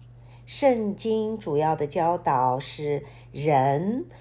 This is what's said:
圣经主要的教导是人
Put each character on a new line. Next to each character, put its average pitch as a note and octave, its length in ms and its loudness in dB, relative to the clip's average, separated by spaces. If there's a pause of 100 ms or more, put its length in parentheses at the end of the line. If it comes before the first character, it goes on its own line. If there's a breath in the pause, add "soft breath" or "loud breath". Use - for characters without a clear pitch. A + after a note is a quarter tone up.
(460 loud breath)
圣 A#3 480 2
经 A3 440 -2
主 E3+ 180 -4
要 D3+ 180 2
的 D3+ 140 -2
教 E3+ 300 0
导 B2+ 420 2
是 D3 460 -6 (260 loud breath)
人 D3 720 0 (160 loud breath)